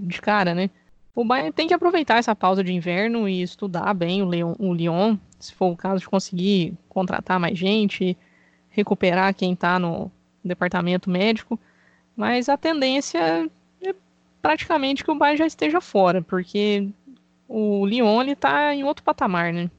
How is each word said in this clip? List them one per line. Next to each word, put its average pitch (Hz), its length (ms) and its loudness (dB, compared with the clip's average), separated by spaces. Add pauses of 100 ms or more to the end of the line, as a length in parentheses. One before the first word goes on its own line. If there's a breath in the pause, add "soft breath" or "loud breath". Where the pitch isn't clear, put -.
de 175 180 -6
cara, 202 320 2
né? 185 160 -2 (460 soft breath)
O 233 100 -2
Bayern 277 260 0
tem 311 160 -2
que 370 60 2
aproveitar 339 440 2
essa 233 180 0
pausa 190 280 2
de 180 80 -2
inverno 190 560 -2
e 185 140 -2
estudar 180 520 -4
bem 180 280 0
o 196 40 0
Leon, 170 320 0
o 190 160 -2
Lyon, 175 440 2 (220)
se - 140 -18
for 185 180 0
o 170 40 -4
caso 190 240 -2
de - 80 -8
conseguir 185 680 0 (100)
contratar 185 520 -2
mais 175 180 -2
gente, 190 580 0 (540 soft breath)
recuperar 190 640 2
quem 185 220 -2
tá 180 240 2
no 175 320 -4 (320)
departamento 180 680 -2
médico. 220 500 -2 (560 soft breath)
Mas 233 320 -2
a 285 100 2
tendência 320 920 0 (320)
é 381 140 -4 (460)
praticamente 294 600 0
que - 80 -2
o 302 40 -2
Bayern 294 240 2
já 320 60 2
esteja 311 360 -2
fora, 185 400 2
porque 202 680 -2 (580)
o 208 380 0
Lyon, 220 360 4
ele 277 140 -2
tá 285 380 0
em 285 100 -4
outro 285 200 -4
patamar, 180 480 0
né? 175 280 -4